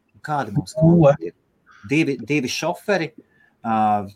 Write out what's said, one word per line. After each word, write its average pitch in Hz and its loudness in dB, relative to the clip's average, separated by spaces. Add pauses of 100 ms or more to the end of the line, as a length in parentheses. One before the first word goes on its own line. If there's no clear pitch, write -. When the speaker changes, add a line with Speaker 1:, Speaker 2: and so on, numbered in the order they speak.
(260)
Speaker 1:
Kādi 131 -6
mūsu - -6
Speaker 2:
Ko? 160 2
Speaker 1:
kontakti 156 4
ir? - -20 (480)
Divi, 139 0
divi 127 -4
šoferi, 170 -4 (560)
ā, 113 -2 (420)